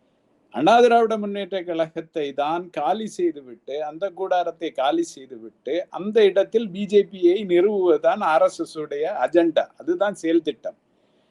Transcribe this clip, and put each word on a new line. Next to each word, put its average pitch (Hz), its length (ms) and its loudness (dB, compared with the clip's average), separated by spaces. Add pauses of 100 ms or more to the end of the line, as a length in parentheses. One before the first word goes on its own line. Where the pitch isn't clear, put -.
(540)
அண்ணா 160 240 2
திராவிட 233 400 4
முன்னேற்ற 202 440 -6
கழகத்தை 165 720 -6
தான் 151 380 -4
காலி 185 380 -4
செய்துவிட்டு, 143 760 -6
அந்த 156 260 -8
கூடாரத்தை 175 600 -4
காலி 330 320 0
செய்துவிட்டு, 131 680 -12 (160)
அந்த 202 360 -4
இடத்தில் 196 440 2
பி 190 160 -8
ஜே 202 180 4
பியை 185 420 2
நிறுவுவதுதான் 180 760 2
ஆர் 165 220 4
எஸ் 175 160 -4
எஸ் 156 160 -10
உடைய 147 280 -6 (140)
அஜெண்டா, 151 460 2 (100)
அதுதான் 180 400 -2
செயல் 165 300 0
திட்டம். - 320 -8 (540)